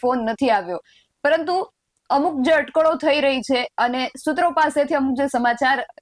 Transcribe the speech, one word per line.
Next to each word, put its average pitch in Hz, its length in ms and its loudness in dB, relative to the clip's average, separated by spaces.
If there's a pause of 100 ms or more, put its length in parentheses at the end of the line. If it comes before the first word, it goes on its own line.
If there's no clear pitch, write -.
ફોન 247 160 0
નથી 226 320 -2
આવ્યો. 180 300 -2 (440)
પરંતુ 320 480 0 (380)
અમુક 294 300 2
જે 254 120 2
અટકળો 320 420 2
થઈ 294 260 0
રહી 269 200 2
છે 247 280 -2 (100)
અને 247 320 -2 (140)
સૂત્રો 330 260 0
પાસેથી 294 440 0
અમુક 269 240 0
જે 277 100 0
સમાચાર 240 580 0 (160)